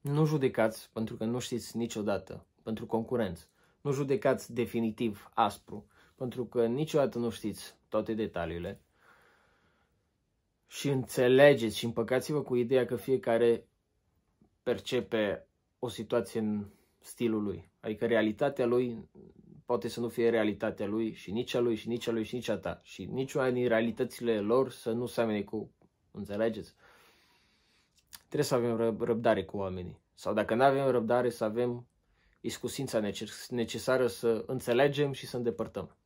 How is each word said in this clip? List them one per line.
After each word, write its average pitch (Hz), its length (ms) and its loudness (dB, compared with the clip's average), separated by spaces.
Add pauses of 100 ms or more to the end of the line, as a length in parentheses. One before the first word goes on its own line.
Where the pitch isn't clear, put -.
Nu 143 240 2
judecați 131 680 2
pentru 113 240 -4
că 110 80 -4
nu 117 140 0
știți 120 380 -6
niciodată, 107 720 -4 (160)
pentru 110 240 -6
concurenți. 113 640 -2 (320)
Nu 143 120 -2
judecați 131 600 0
definitiv, 113 840 -2
aspru, - 520 -2 (280)
pentru 123 300 -6
că 117 220 2
niciodată 135 520 0
nu 117 120 0
știți - 460 -8 (120)
toate 107 260 -2
detaliile. 90 680 -4 (1900)
Și - 160 -4
înțelegeți 131 920 6
și - 60 -6
împăcați-vă 120 580 0
cu 127 120 -4
ideea 123 300 4
că 120 120 -4
fiecare 117 720 2 (960)
percepe 107 840 -2 (320)
o 123 100 -6
situație 117 520 -2
în 104 260 -2 (320)
stilul 110 440 -2
lui. 95 280 -6 (100)
Adică 110 260 -4
realitatea 117 600 2
lui 120 420 0 (560)
poate 117 240 -2
să 113 120 -6
nu 120 80 -2
fie 117 220 2
realitatea 107 560 0
lui 110 260 -2
și - 180 -14
nici 120 240 -4
a 135 40 2
lui 120 160 2
și 107 140 -8
nici 117 180 -4
a 120 40 -2
lui 113 140 -2
și 104 100 -10
nici 120 140 -6
a 104 100 0
ta. - 240 -6
Și - 220 -14
niciuna 131 460 -2
din 123 180 2
realitățile 113 720 0
lor 123 300 2
să - 200 -6
nu 120 160 -2
seamene 110 360 0
cu... - 300 -8 (380)
Înțelegeți? 104 640 -4 (1400)
Trebuie - 260 -2
să 139 100 -2
avem 120 220 2
răb-, 110 240 0
răbdare 113 440 2
cu - 120 -12
oamenii. 92 440 -6 (140)
Sau 101 200 -4
dacă 107 200 0
nu 120 80 2
avem 139 260 4
răbdare, 123 420 2
să 117 140 -4
avem 120 420 -2 (540)
iscusința 120 600 -4
neces-, 104 480 -6
necesară 123 580 0
să 113 400 0
înțelegem 135 680 2
și - 140 -10
să - 100 -8
îndepărtăm. 113 680 -4